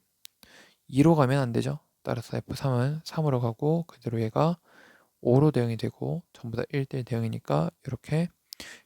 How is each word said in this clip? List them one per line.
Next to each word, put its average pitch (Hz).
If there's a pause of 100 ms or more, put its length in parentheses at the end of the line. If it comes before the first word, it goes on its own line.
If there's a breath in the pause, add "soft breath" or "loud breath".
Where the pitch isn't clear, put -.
(880 loud breath)
이로 147
가면 139
안 127
되죠. 123 (240)
따라서 -
에프 -
삼 131
은 147
삼으로 147
가고 147
그대로 -
얘가 143 (640 soft breath)
오로 135
대응이 117
되고 135 (120)
전부 113
다 -
일 139
대 135
일 123
대응이니까 117 (160)
이렇게, - (580 loud breath)